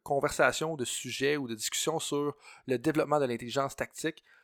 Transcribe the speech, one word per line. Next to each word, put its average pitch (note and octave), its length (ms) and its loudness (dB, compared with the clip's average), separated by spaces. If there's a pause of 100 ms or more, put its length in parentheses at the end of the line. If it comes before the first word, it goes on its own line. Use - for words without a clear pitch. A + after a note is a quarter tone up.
conversation, D3 720 2
de B2+ 80 -4
sujets C3+ 540 -2
ou C3 100 -6
de A2+ 60 -6
discussion D#3 440 -2
sur C#3+ 380 -2 (300)
le B2+ 100 2
développement D3 420 2
de C#3 60 2
l'intelligence A#2+ 500 -2
tactique, - 480 -6 (220)